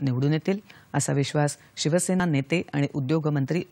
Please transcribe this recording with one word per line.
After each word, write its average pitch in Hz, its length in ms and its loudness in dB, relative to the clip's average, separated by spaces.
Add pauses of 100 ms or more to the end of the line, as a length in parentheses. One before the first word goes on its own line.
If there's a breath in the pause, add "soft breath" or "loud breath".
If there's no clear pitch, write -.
निवडून 131 320 2
येतील, 185 260 -2 (340 loud breath)
असा 143 200 0
विश्वास 147 440 0 (200 loud breath)
शिवसेना 180 480 0
नेते 165 360 2 (120)
आणि 143 200 2
उद्योग 151 340 0
मंत्री 147 440 0